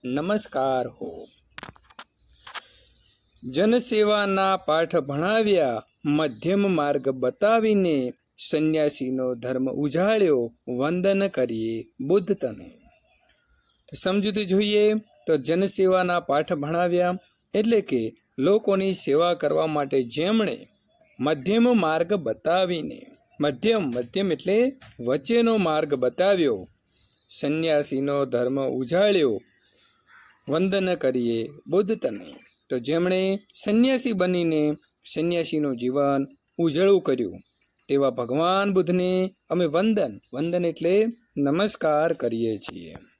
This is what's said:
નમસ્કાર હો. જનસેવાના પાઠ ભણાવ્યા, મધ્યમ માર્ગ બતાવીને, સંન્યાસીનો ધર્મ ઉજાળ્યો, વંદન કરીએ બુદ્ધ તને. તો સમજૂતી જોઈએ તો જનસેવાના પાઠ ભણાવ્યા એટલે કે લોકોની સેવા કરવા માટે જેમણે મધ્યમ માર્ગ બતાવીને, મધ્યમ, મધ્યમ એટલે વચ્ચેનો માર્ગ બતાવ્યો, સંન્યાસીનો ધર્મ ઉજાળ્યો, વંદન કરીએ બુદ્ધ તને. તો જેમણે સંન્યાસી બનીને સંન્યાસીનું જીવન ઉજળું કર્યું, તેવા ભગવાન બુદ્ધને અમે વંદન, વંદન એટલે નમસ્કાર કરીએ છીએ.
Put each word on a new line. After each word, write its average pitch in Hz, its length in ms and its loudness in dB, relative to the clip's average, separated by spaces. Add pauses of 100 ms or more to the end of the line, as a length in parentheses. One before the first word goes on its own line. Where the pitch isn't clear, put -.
નમસ્કાર 135 840 -2
હો. - 220 -14 (2250)
જનસેવાના 202 1120 2
પાઠ 165 400 0
ભણાવ્યા, 160 880 2 (200)
મધ્યમ 151 580 0 (120)
માર્ગ 143 360 0
બતાવીને, 190 880 2 (380)
સંન્યાસીનો 147 1000 0
ધર્મ 127 320 -4 (160)
ઉજાળ્યો, 170 580 2 (280)
વંદન 175 600 0
કરીએ 113 460 -2 (260)
બુદ્ધ 175 320 0
તને. 107 380 -6 (1120)
તો - 140 -20
સમજૂતી 196 560 0
જોઈએ 208 320 2 (380)
તો 165 140 0
જનસેવાના 180 840 2
પાઠ 151 320 0
ભણાવ્યા 175 680 0 (360)
એટલે 214 280 2
કે 127 180 -2 (380)
લોકોની 190 560 2
સેવા 170 400 2
કરવા 156 320 0
માટે 143 360 -2
જેમણે 160 540 -2 (640)
મધ્યમ 160 480 2 (140)
માર્ગ 165 340 0
બતાવીને, 170 840 -2 (400)
મધ્યમ, 190 500 0
મધ્યમ 127 420 -2
એટલે 185 260 0 (420)
વચ્ચેનો 226 580 0
માર્ગ 156 360 0
બતાવ્યો, 135 640 2 (720)
સંન્યાસીનો 147 920 -2
ધર્મ 123 340 -2 (120)
ઉજાળ્યો, 147 640 2 (1120)
વંદન 185 480 0
કરીએ 120 420 0 (280)
બુદ્ધ 196 340 0
તને. 98 280 -6 (380)
તો - 120 -4
જેમણે 175 440 0 (320)
સંન્યાસી 233 680 0
બનીને 170 420 2 (420)
સંન્યાસીનું 156 760 -2
જીવન 139 440 0 (360)
ઉજળું 170 440 2
કર્યું, 117 380 -2 (480)
તેવા 139 300 2
ભગવાન 165 540 0
બુદ્ધને 180 380 2 (380)
અમે 175 180 0
વંદન, 175 460 0 (200)
વંદન 170 320 -2
એટલે 165 300 0 (420)
નમસ્કાર 156 800 0
કરીએ 113 440 -2
છીએ. 87 360 -14 (260)